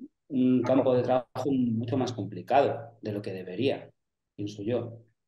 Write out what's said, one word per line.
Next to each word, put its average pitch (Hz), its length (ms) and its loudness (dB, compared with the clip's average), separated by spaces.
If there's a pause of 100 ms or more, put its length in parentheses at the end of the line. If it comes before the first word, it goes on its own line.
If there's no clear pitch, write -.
(280)
un 127 340 4
campo 127 320 4
de 123 80 4
trabajo 127 480 0
mucho 120 460 0
más 120 160 0
complicado 107 880 0
de 107 100 -4
lo 101 100 -4
que 95 100 -8
debería, 92 580 -4 (460)
pienso 104 260 -8
yo. 113 380 -4 (280)